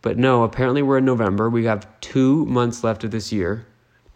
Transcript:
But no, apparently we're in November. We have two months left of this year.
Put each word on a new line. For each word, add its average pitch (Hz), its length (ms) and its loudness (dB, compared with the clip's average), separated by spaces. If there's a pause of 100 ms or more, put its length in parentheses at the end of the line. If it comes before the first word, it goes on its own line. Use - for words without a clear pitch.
But 110 160 -4
no, 123 260 4
apparently 127 380 0
we're 135 160 2
in 131 80 2
November. 113 440 0
We 117 140 0
have 107 240 -2 (140)
two 135 460 2
months 120 360 -2
left 113 220 -2
of 104 60 -8
this 110 200 -8
year. 104 340 -4 (500)